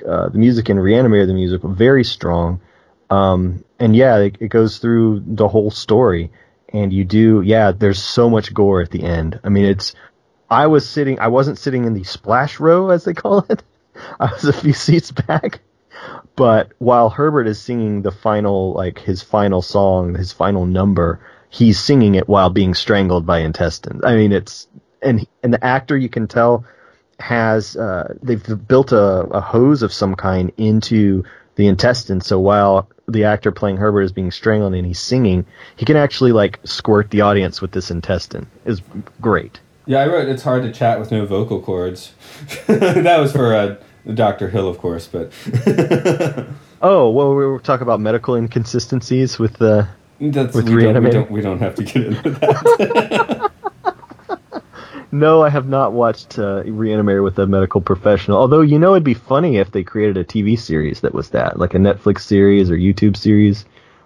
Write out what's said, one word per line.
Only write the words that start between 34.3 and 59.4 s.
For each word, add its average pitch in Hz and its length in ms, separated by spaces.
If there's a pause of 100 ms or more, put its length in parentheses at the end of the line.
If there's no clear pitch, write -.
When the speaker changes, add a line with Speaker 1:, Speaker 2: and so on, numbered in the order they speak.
Speaker 1:
strangled 107 440
and 90 120
he's 87 120
singing, 98 460 (320)
he - 80
can 151 120
actually, 135 360
like, 101 320
squirt 104 460
the 104 100
audience 101 400
with 95 120
this - 180
intestine. - 560 (180)
It's 101 160 (400)
great. 104 400 (240)
Speaker 2:
Yeah, 135 140
I 139 80
wrote, 156 220
"It's 131 160
hard 127 180
to 113 100
chat 117 260
with 110 120
no 107 160
vocal 98 340
cords." 92 520 (280)
<laughs> - 260
That 175 540
was 139 120
for, 123 220
uh, 101 220 (380)
Doctor 104 340
Hill, 95 200
of 87 100
course, 85 280
but 85 240 (140)
<laughs> 170 1000 (340)
Speaker 1:
Oh, 170 300
well, 139 240
we 139 120
were 135 140
talking 127 220
about 117 180
medical 113 340
inconsistencies 120 1040
with, 113 220
uh, 107 240 (360)
Speaker 2:
That's, 139 360
Speaker 1:
with 117 120
Speaker 2:
we 113 140
don't, 113 200
we 120 80
Speaker 1:
Reanimator? - 20
Speaker 2:
don't, - 180
we 104 120
don't 95 160
have 95 180
to 107 80
get - 120 (100)
into 110 240
that. 415 1300
<laughs> - 60 (1500)
Speaker 1:
No, 156 280
I 151 80
have 139 180
not 135 240
watched, 117 460
uh, 98 240
Reanimator 107 600
with 95 160
a 98 80
medical 95 360
professional. 98 560
Although, 135 240
you 147 160
know, 175 160
it'd 175 100
be 135 80
funny 135 460